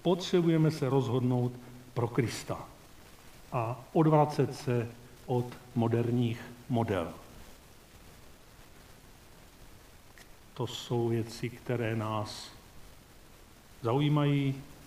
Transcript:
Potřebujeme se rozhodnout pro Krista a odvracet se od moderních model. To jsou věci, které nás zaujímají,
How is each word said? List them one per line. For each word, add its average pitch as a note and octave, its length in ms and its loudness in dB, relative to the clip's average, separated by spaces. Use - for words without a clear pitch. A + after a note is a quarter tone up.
Potřebujeme E3+ 680 4
se D3 180 -2
rozhodnout B2 640 2
pro A#2+ 140 0
Krista - 600 -4
a A#2+ 280 -4
odvracet D3+ 640 6
se A#2+ 340 0
od B2 200 2
moderních A#2 640 2
model. A2 400 0
To A#2+ 120 -4
jsou A#2+ 420 -2
věci, A#2 420 -4
které A#2 460 -4
nás G#2+ 560 -6
zaujímají, C#3+ 720 2